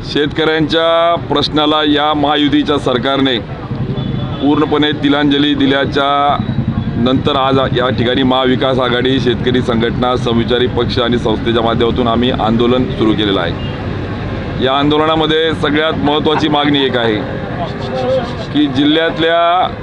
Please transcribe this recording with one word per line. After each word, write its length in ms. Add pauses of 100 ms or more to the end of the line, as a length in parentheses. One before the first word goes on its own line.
(120)
शेतकऱ्यांच्या 1000 (140)
प्रश्नाला 560
या 300
महायुतीच्या 640
सरकारने 600 (1000)
पूर्णपणे 540
तिलांजली 640
दिल्याच्या 800 (600)
नंतर 400
आज 220 (200)
या 100
ठिकाणी 340
महाविकास 560
आघाडी, 420
शेतकरी 420
संघटना, 540
समविचारी 500
पक्ष 320
आणि 200
संस्थेच्या 440
माध्यमातून 460
आम्ही 220
आंदोलन 540
सुरू 280
केलेलं 280
आहे. 120 (1120)
या 80
आंदोलनामध्ये 800
सगळ्यात 420
महत्त्वाची 520
मागणी 360
एक 120
आहे 200 (1400)
की 140
जिल्ह्यातल्या 1000 (140)